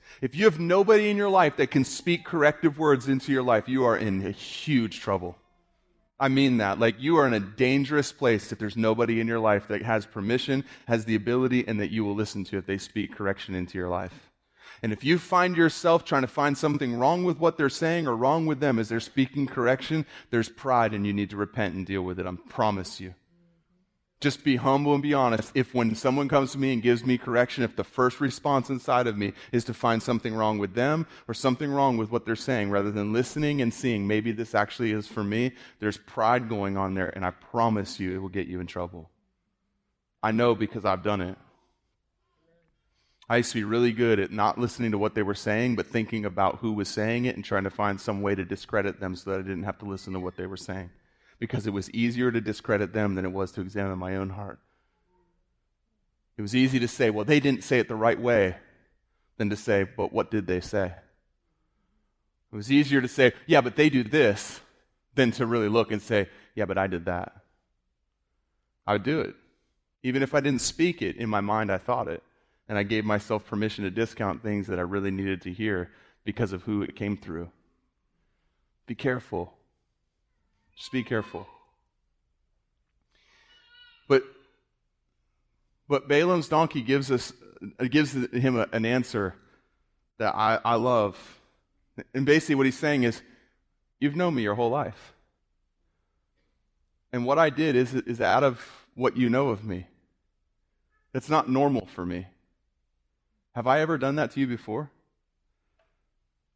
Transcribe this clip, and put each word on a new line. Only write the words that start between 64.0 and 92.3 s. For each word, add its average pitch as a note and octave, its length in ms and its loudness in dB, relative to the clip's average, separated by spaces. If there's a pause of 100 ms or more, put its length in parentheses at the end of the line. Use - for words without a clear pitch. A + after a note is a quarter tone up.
this," G#2+ 580 2 (540)
than B2+ 160 4
to C3+ 120 -2
really A2+ 240 0
look A2 240 2
and G#2 80 -2
say, G#2 300 -2 (240)
"Yeah, G#2 100 -4
but F#2 140 -2
I F#2+ 80 2
did F2 180 -4
that." F2+ 400 -8 (1400)
I G#2 80 0
would G2+ 80 0
do C#3+ 180 -2
it. - 160 -6 (640)
Even B2+ 200 0
if C3+ 120 0
I C#3+ 60 4
didn't C#3 220 0
speak E3+ 400 -2
it, F2+ 140 -4
in A2+ 120 -6
my G#2 140 0
mind G#2 280 0
I F#2+ 60 0
thought B2 320 -4
it. E2+ 140 -8 (480)
And G#2+ 60 -4
I G#2 60 2
gave G#2+ 240 -2
myself G#2 400 -2
permission G#2 380 -4
to F#2+ 60 -4
discount G2+ 520 -4
things G#2 240 -4
that F#2+ 120 -4
I F2+ 40 -2
really G2 280 -4
needed F#2+ 300 -4
to F2+ 140 -12
hear F#2+ 360 -4 (340)
because G#2 280 -4
of F2+ 120 -8
who G#2 180 -2
it - 120 -8
came G#2 220 -4
through. E2+ 340 -10 (1300)
Be A#2+ 100 -10
careful. A#2 600 -4 (1200)
Just - 160 -18
be B2+ 100 -2
careful. G#2+ 460 -6 (2500)
But, C3+ 160 4 (1700)
but C#3 200 0
Balaam's E3 420 2
donkey D#3 320 2
gives C3+ 280 0
us, B2 220 -2 (560)
gives C#3+ 240 2
him B2 460 0
a, A2 140 0
an A2+ 120 0
answer A#2 500 -2 (840)
that A2 160 0
I, A2 280 2
I A#2 120 0
love. A2+ 640 0 (720)
And C3 140 -2
basically D3+ 300 4